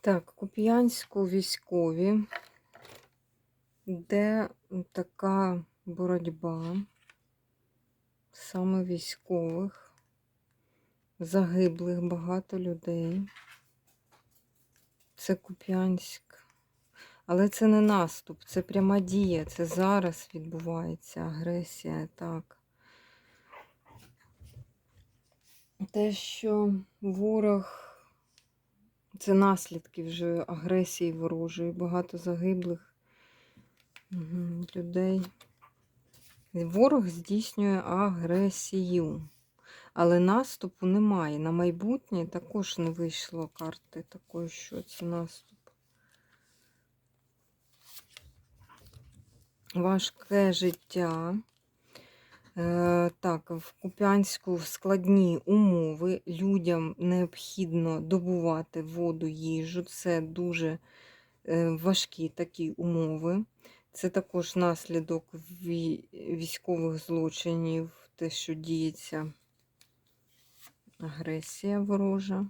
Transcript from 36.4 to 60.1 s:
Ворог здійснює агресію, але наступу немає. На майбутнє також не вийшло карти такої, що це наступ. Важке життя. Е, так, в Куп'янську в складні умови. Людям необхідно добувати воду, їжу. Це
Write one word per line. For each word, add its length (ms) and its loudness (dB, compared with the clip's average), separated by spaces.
Ворог 540 4
здійснює 800 0
агресію, 1400 0
але 260 6
наступу 680 2
немає. 540 4
На 120 0
майбутнє 760 0
також 520 -6
не 120 0
вийшло 580 -6
карти 600 -14
такої, 400 -10
що 320 -12
це 240 -12
наступ. 540 -8
Важке 800 2
життя. 840 -2
Е, 600 4
так, 320 -2
в 280 -10
Куп'янську 760 2
в 100 -6
складні 800 4
умови. 840 4
Людям 680 0
необхідно 1040 0
добувати 840 0
воду, 460 -2
їжу. 560 -4
Це 380 -2